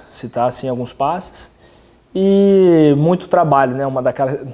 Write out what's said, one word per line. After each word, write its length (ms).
citar 360
assim 220
alguns 240
passes. 580
E 840
muito 300
trabalho, 460
né? 120
Uma 160
da 100
cara-, 300